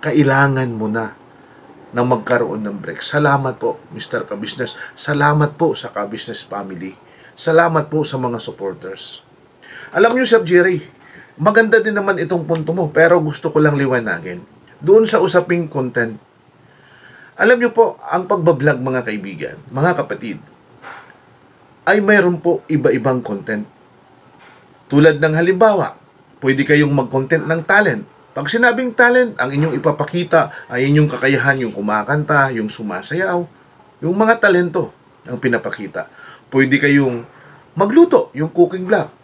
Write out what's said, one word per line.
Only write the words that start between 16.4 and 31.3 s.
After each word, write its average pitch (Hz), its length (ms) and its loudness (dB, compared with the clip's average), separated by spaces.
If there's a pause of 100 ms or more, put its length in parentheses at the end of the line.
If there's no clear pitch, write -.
alam 226 160 6
niyo 233 160 0
po, 226 320 2
ang 185 240 -2
pagbablog, 151 560 2
mga 127 240 -4
kaibigan, 95 480 -10 (160)
mga 139 320 0
kapatid, 95 400 -10 (1400)
ay 208 160 2
mayroon 190 320 4
po - 320 -2
iba-ibang 131 560 0
content. 104 400 -8 (1300)
Tulad 147 320 6
ng 156 160 0
halimbawa, 185 560 2 (480)
pwede 135 240 0
kayong 147 240 4
mag-content 135 560 -2
ng 165 160 -2
talent. 190 400 0 (320)
Pag 147 160 -6
sinabing 240 400 0
talent, 240 480 2
ang 135 160 -4
inyong 151 160 0
ipapakita 160 960 -2
ay 131 240 0
inyong 151 160 4
kakayahan, 135 560 0